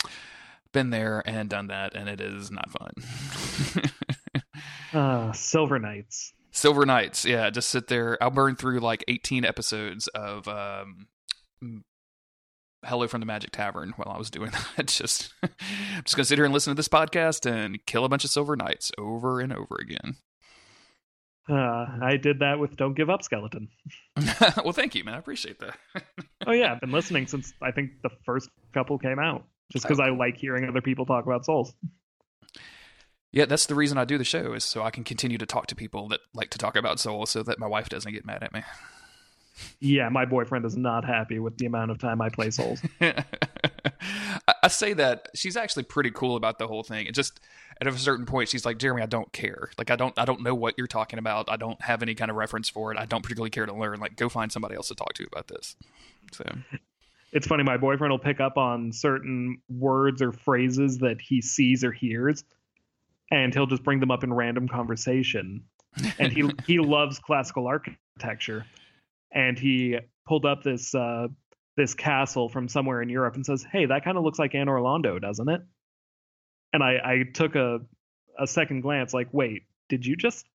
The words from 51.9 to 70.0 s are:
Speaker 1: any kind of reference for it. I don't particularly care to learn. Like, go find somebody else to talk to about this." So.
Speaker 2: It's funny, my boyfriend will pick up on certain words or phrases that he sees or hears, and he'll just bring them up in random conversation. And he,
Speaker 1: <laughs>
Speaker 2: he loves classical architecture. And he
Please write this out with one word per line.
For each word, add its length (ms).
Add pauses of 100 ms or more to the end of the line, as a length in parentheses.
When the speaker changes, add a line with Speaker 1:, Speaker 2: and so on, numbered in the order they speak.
Speaker 1:
any 120
kind 160
of 60
reference 320
for 240
it. 60
I 80
don't 160
particularly 280
care 160
to 60
learn. 280
Like, 160
go 120
find 240
somebody 220
else 140
to 60
talk 200
to 100
about 240
this." 280 (560)
So. 120 (880)
Speaker 2:
It's 160
funny, 160
my 120
boyfriend 360
will 60
pick 220
up 160
on 360
certain 760
words 540
or 100
phrases 680
that 220
he 220
sees 420
or 80
hears, 520 (840)
and 220
he'll 140
just 160
bring 180
them 120
up 120
in 80
random 360
conversation. 960 (540)
And 140
he, 160 (100)
Speaker 1:
<laughs> 80
Speaker 2:
he 120
loves 400
classical 480
architecture. 1000 (640)
And 260
he 400 (300)